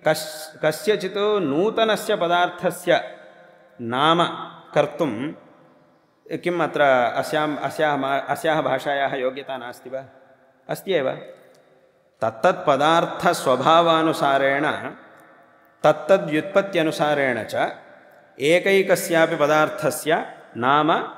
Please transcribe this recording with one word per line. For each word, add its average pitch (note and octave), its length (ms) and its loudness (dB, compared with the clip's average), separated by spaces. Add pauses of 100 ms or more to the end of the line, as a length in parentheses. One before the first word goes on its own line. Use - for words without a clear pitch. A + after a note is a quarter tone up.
कस्-, - 560 -6
कस्यचित् G3+ 760 0
नूतनस्य G3+ 760 0
पदार्थस्य F3 1000 0 (640)
नाम C#3+ 460 2 (480)
कर्तुं D3 580 -2 (1040)
किम् F3 220 -2
अत्र C3 560 2
अस्याम्, D3+ 420 -2
अस्याः C#3+ 380 -2
मा-, C3+ 320 -2
अस्याः D3+ 340 -2
भाषायाः C#3 520 -2
योग्यता C3+ 420 -6
नास्ति B2 340 -14
वा? C3 140 -10 (680)
अस्ति E3 220 -6
एव। C#3+ 300 -2 (1000)
तत्तत्पदार्थस्वभावानुसारेण, D3+ 2750 2 (880)
तत्तद्व्युत्पत्त्यनुसारेण D#3 1600 2
च C#3 280 -4 (680)
एकैकस्यापि F3 960 2
पदार्थस्य D3+ 960 0 (240)
नाम D3 600 2